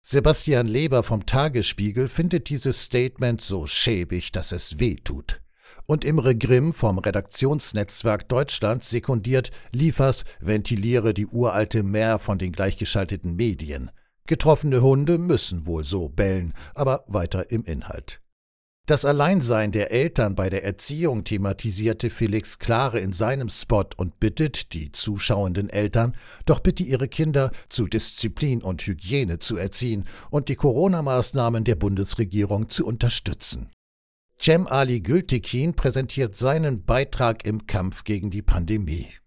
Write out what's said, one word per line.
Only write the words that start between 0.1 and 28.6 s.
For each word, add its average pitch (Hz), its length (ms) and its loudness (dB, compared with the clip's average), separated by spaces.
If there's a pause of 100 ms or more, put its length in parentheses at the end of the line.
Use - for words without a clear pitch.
Leber 127 360 2
vom 107 220 -2
Tagesspiegel 123 840 0
findet 170 400 0
dieses 135 340 0
Statement 123 560 0
so 82 280 -4
schäbig, 90 680 0
dass 85 180 -4
es 80 280 -6
weh 76 160 0
tut. - 460 -6 (460)
Und 151 160 0
Imre 135 320 4
Grimm 123 380 4
vom 98 240 2
Redaktionsnetzwerk 107 1300 0
Deutschland 123 560 0
sekundiert, 127 680 0 (200)
Liefers 135 540 2 (160)
ventiliere 107 720 2
die 101 140 -2
uralte 110 560 0
Mär 107 360 2
von 98 180 -2
den 90 140 -4
gleichgeschalteten 95 880 -2
Medien. 76 520 -2 (380)
Getroffene 147 540 4
Hunde 139 360 4
müssen 92 480 0
wohl 82 180 -2
so 82 240 -4
bellen, 92 460 0 (220)
aber 131 320 0
weiter 92 440 -4
im 113 140 -2
Inhalt. - 560 -10 (640)
Das 151 180 4
Alleinsein 139 680 2
der 104 200 0
Eltern 120 440 2
bei 95 140 0
der 95 140 -2
Erziehung 131 600 -2
thematisierte 107 840 -2
Felix 107 500 -2
Klare 117 400 0
in 95 140 -4
seinem 113 360 -2
Spot - 480 2
und - 220 -6
bittet - 540 -2
die 78 180 -10
zuschauenden 101 760 0
Eltern, 110 460 0 (300)
doch 156 140 4
bitte 180 240 2
ihre 131 240 -2
Kinder 143 440 0 (160)
zu 104 200 2
Disziplin 117 760 0